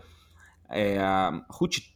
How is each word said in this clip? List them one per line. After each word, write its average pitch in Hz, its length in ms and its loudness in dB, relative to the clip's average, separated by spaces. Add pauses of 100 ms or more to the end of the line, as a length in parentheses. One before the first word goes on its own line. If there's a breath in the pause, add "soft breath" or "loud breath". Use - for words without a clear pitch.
(680 soft breath)
É, 101 300 0
a 95 500 2
Ruth - 300 -2 (160)